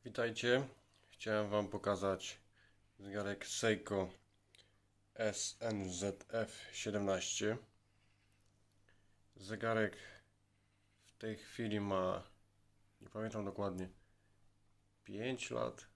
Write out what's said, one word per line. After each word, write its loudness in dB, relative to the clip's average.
Witajcie. 2
Chciałem 0
wam 4
pokazać 0
zegarek -4
Seiko 2
S -2
N 0
Z -2
F -2
siedemnaście. 0
Zegarek 0
w -20
tej -4
chwili -2
ma, 2
nie -16
pamiętam -4
dokładnie, -2
pięć -4
lat -2